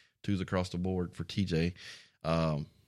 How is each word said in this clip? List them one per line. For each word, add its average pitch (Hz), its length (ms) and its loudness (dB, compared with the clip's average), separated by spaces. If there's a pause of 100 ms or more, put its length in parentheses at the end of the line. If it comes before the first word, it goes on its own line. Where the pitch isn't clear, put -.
(240)
twos 98 160 2
across 92 300 0
the - 60 -4
board 90 380 0
for - 100 -6
T 98 200 0
J. 87 300 2 (500)
Um, 80 420 2 (220)